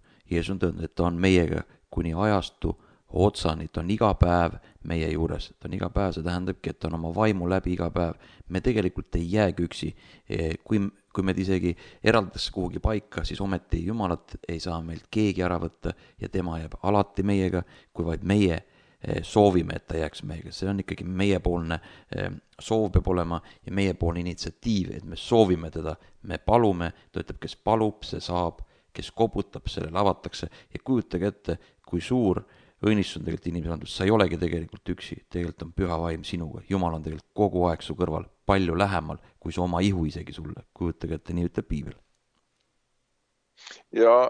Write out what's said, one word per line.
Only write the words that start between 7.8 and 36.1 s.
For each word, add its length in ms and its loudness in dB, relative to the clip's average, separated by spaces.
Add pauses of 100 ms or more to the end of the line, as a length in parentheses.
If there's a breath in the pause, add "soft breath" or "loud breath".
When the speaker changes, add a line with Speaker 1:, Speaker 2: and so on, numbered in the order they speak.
Speaker 1:
päev. 240 -2 (340 soft breath)
Me 120 -2
tegelikult 520 0
ei 160 -2
jäägi 320 2
üksi. 260 -6 (380 soft breath)
Eh, 360 -2
kui, 160 2 (340)
kui 100 0
meid 160 0
isegi 340 0 (300 loud breath)
eraldatakse 500 0
kuhugi 300 -4
paika, 400 -4
siis 200 -6
ometi 420 0
Jumalat 500 -2 (120)
ei 120 -6
saa 240 -4
meilt 260 -10
keegi 340 2
ära 180 2
võtta 320 -6 (260 soft breath)
ja 120 -8
tema 280 -2
jääb 180 -10 (100)
alati 380 2
meiega, 380 2 (280 soft breath)
kui 140 -4
vaid 220 -4
meie, 320 4 (400 soft breath)
eh, 220 -4
soovime, 540 4
et 120 -12
ta 100 -4
jääks 300 -6
meiega. 240 -10
See 160 -6
on 160 -2
ikkagi 200 -8
meiepoolne, 760 0 (340 loud breath)
eh, 160 -4 (300)
soov 320 0
peab 160 4
olema 320 0 (240 soft breath)
ja 80 -10
meiepoolne 480 0
initsiatiiv, 760 -4
et 80 -12
me 120 -12
soovime 540 4
teda, 260 -6 (260 soft breath)
me 160 -8
palume, 540 2 (200 soft breath)
ta 120 -6
ütleb, 160 -14
kes 160 -10
palub, 480 0
see 160 -10
saab, 400 -4 (320)
kes 220 -12
koputab, 540 -2
sellele 300 -6
avatakse. 500 -2 (240 soft breath)
Ja 120 -10
kujutage 420 0
ette, 320 -4 (280 soft breath)
kui 140 -4
suur 420 2 (440 soft breath)
õnnistus 320 2
on 80 -10
tegelikult 240 -6
inimesel 240 -4
antud. 160 -10
Sa 160 -2
ei 80 6
olegi 260 4
tegelikult 540 -4
üksi, 240 -12 (120)
tegelikult 360 -6
on 100 -14
Püha 240 0
Vaim 260 -4